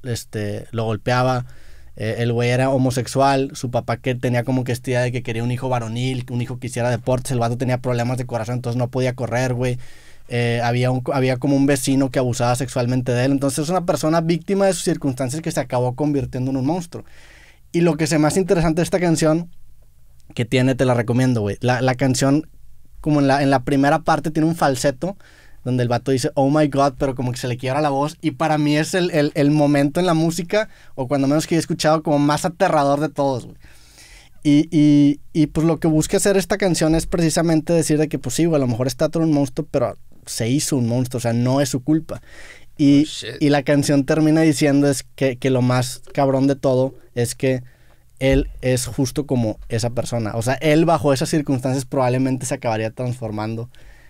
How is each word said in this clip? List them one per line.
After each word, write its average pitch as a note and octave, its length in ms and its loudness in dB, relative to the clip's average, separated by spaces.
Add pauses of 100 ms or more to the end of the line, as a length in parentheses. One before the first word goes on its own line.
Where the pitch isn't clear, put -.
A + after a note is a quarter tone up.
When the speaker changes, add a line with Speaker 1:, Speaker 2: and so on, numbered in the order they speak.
Speaker 1:
este, G#2+ 680 -8
lo A2+ 140 -4
golpeaba. B2 600 0 (500)
Eh, G#2+ 240 -6
el A#2+ 120 0
güey A#2+ 180 0
era B2+ 200 2
homosexual, C3+ 880 2
su B2 160 -6
papá A#2 260 -2
que B2+ 180 -4
tenía B2 300 -2
como B2+ 180 -2
que B2+ 80 -4
esta B2 180 -4
idea B2 120 0
de B2 100 -2
que B2 100 -4
quería A2+ 220 -4
un B2 80 -2
hijo B2+ 160 -4
varonil, B2 640 -4
un A#2+ 100 -2
hijo B2 160 -6
que B2 100 -10
hiciera A#2+ 220 -2
deportes, B2 440 -2
el B2 60 0
vato A#2 180 0
tenía B2+ 220 -2
problemas B2 380 -2
de B2 80 -6
corazón, A#2+ 300 -4
entonces B2 220 -4
no B2 120 0
podía B2+ 260 -2
correr, B2+ 380 -2
güey. B2 240 -2 (520)
Eh, A#2+ 340 0
había A#2+ 280 2
un, B2+ 200 -2
había C3 260 0
como C#3 200 2
un C#3 80 4
vecino C#3 440 2
que C#3 100 -2
abusaba B2 360 0
sexualmente B2+ 560 -2
de B2 140 2
él, C#3 80 2
entonces C#3 320 0
es C#3+ 40 -4
una F3 160 0
persona E3 360 0
víctima F3 460 0
de F#3+ 60 2
sus F3 100 -6
circunstancias C#3 580 -2
que D#3+ 100 -4
se D#3+ 80 -2
acabó B2 360 -2
convirtiendo C3+ 560 -2
en C3+ 60 0
un C3 80 -2
monstruo. E3 380 -4 (680)
Y E3+ 80 2
lo E3 160 4
que D#3 100 0
se D#3 100 0
me D3+ 120 4
hace F#3+ 100 2
interesante E3+ 400 2
de F3 40 2
esta - 180 0
canción E3 480 2 (840)
que A#2+ 120 -4
tiene, B2+ 300 2
te C3+ 100 0
la B2+ 80 4
recomiendo, A#2+ 480 2
güey. G2+ 180 -2
La, B2 220 0
la B2+ 140 2
canción, C3+ 520 0 (540)
como D3+ 180 2
en C#3 80 4
la, C#3 160 2
en C#3 60 2
la C3 160 2
primera C#3+ 380 2
parte, D#3+ 280 0
tiene D#3 160 0
un E3 80 0
falseto D3 600 0 (480)
donde B2 180 0
el A#2+ 60 0
vato A#2+ 220 -2
dice, C3+ 240 0
"Oh C#3 140 2
my D3+ 200 4
God", C3+ 280 2
pero C3+ 180 -2
como B2 180 -4
que B2 40 -8
se C3+ 120 -6
le A#2+ 80 -2
quiebra C3 240 -2
la D3+ 80 0
voz. C#3 320 -2
Y D#3 100 -2
para D#3 260 0
mí D3 200 2
es D#3 160 0
el, F#3 180 0
el, D3+ 240 2
el C#3+ 160 4
momento D3 480 2
en F3+ 60 2
la F3 80 2
música, E3+ 560 0 (260)
o C3 140 -6
cuando C#3 180 0
menos D3+ 200 2
que F3 80 0
yo D#3+ 40 4
he - 0 -
escuchado, D#3 420 0
como D3 160 0
más D3 280 2
aterrador D#3 560 2
de D#3 80 0
todos, C3+ 360 -2
güey. - 120 -20 (840)
Y, D3+ 300 4
y, D3 480 6 (140)
y, D#3 140 2
pues, D#3+ 200 0
lo D#3+ 120 2
que E3+ 100 0
busca D#3 260 2
hacer G3 220 2
esta F#3+ 200 0
canción E3 380 2
es E3 120 0
precisamente E3 680 2
decir D#3+ 240 2
de D3+ 100 2
que, D3+ 120 -4
pues - 160 -6
sí, D#3+ 100 2
güey, E3+ 100 2
a C#3 100 2
lo - 20 0
mejor A#2+ 200 0
está D3+ 220 -2
todo E3 120 -2
un D#3+ 120 2
monstruo, C#3+ 360 0
pero A#2+ 280 -2 (280)
se - 220 -4
hizo C#3+ 300 0
un A#2+ 100 0
monstruo, B2 300 -2
o A2 40 -6
sea, A#2 120 0
no B2 260 2
es C#3+ 100 0
su C3 140 -4
culpa. D#3+ 380 -2 (560)
Y, C#3+ 260 6
Speaker 2:
Oh, - 20 -2
shit. - 240 -10 (120)
Speaker 1:
y D3 80 4
la C#3+ 140 2
canción C#3+ 420 2
termina D#3 360 4
diciendo C#3+ 480 4
es C3+ 160 -2 (100)
que, C3+ 220 0
que C3+ 120 -2
lo B2+ 120 2
más B2 400 0 (120)
cabrón C3+ 340 2
de C#3 80 2
todo C3 400 0 (200)
es A#2+ 200 -2
que B2+ 280 -2 (560)
él C3+ 300 2 (120)
es B2+ 260 0
justo C3+ 400 -4
como A#2+ 400 -2
esa A#2 220 -2
persona. A2+ 460 -4
O A#2 60 -2
sea, B2 120 -2
él D#3+ 320 2
bajo D#3 260 2
esas C#3 160 0
circunstancias C3+ 560 -2
probablemente C3 640 0
se - 100 -6
acabaría A2+ 360 -2
transformando A2+ 800 -6 (400)